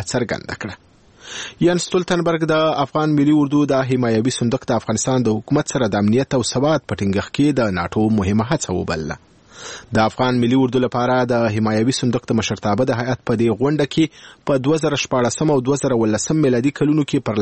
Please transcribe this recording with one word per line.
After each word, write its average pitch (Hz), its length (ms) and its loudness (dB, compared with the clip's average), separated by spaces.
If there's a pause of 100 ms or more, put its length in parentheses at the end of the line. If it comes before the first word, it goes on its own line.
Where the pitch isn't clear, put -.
(120)
څرګنده 117 500 -4
کړه.» - 120 -10 (960)
ینس 175 220 0
ستولتنبرګ 170 640 0
د 156 100 2 (220)
افغان 156 340 0
ملي 147 220 4
اردو 143 180 2 (140)
د 131 180 2
حمایوي 123 460 2
صندوق 120 340 -2
د 113 80 0
افغانستان 123 480 0
د 110 100 0
حکومت - 380 -2
سره 117 160 0
د 120 100 2
امنیت 123 380 2
او - 20 0
ثبات 143 460 0
په - 60 -6
ټینګښت 98 420 -2
کې 143 160 4
د 110 260 0
ناټو 107 300 0 (100)
مهمه 104 320 0
هڅه 92 300 -2
وبلله. 85 420 -6 (680)
د 107 60 2
افغان 123 420 0
ملي 120 160 2
اردو 127 220 2
لپاره 123 360 0 (100)
د 120 200 0 (120)
حمایوي 110 420 2
صندوق 120 300 -2
د 117 100 0
مشرتابه 107 460 0
د 127 160 0
هیئت 123 260 -4
په 120 140 0
دې 117 80 2 (120)
غونډه 147 320 0
کې 160 120 0 (420)
په 139 180 2
دوه 156 120 2
زره 147 280 -2
شپاړسم 131 500 0
او 135 60 2
دوه 131 220 0
زره 127 180 0
ولسم 113 460 0
میلادي 123 340 2
کلونو 151 220 2
کې 139 260 -2
پر 107 120 -2